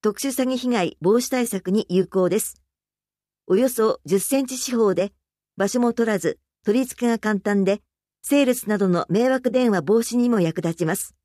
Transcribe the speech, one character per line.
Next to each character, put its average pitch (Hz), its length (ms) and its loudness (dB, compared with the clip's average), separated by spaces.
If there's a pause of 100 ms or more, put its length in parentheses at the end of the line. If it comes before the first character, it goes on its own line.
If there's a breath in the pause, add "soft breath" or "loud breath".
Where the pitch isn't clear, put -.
特 214 180 -2
殊 277 60 -4
詐 254 200 -2
欺 254 100 -2
被 247 100 -4
害 214 340 -2
防 202 160 4
止 247 140 -2
対 247 160 0
策 185 240 -6
に 208 180 0
有 180 160 2
効 180 240 0
で 185 80 0
す。 - 240 -6 (840)
お 180 80 2
よ 247 120 4
そ 220 380 0
十 190 140 0
セ 269 220 0
ン 262 40 -2
チ 254 140 -10
四 247 160 -6
方 214 180 2
で、 185 180 -2 (460)
場 196 100 0
所 247 120 -2
も 240 120 2
取 233 160 0
ら 208 120 0
ず、 - 180 -2 (260)
取 226 180 2
り 254 40 0
付 - 140 -16
け 240 80 0
が 226 100 2
簡 214 220 -2
単 202 240 0
で、 190 180 0 (400)
整 285 240 2
列 247 240 -2
な 214 80 0
ど 190 120 2
の 175 200 0
迷 220 180 2
惑 262 220 0
電 247 220 2
話 185 100 0
防 214 220 2
止 226 140 -4
に 240 120 2
も 226 100 2
役 165 220 0
立 165 140 -4
ち 170 100 -4
ま 160 100 -2
す。 - 300 -10